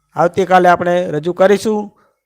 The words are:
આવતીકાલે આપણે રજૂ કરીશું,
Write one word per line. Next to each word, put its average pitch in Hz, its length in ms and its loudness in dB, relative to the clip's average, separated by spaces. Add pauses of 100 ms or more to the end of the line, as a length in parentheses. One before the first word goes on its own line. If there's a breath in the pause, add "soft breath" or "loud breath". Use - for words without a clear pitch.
(160)
આવતીકાલે 180 540 2
આપણે 175 360 0
રજૂ 160 280 -6
કરીશું, 208 640 0 (260)